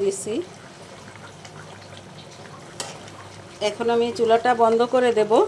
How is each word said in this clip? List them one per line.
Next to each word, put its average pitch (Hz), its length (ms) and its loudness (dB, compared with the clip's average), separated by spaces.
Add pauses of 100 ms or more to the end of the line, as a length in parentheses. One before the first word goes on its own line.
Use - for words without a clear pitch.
দিছি। 202 300 -2 (3250)
এখন 226 260 -4
আমি 233 120 2 (100)
চুলাটা 233 340 4 (120)
বন্ধ 226 160 6 (140)
করে 247 160 4 (100)
দেব। 214 120 2 (160)